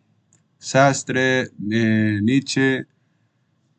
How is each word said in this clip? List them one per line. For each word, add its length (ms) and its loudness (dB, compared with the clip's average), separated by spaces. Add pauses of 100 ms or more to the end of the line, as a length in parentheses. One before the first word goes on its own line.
(580)
Sartre, 920 0 (220)
eh, 520 0
Nietzsche, 640 0 (920)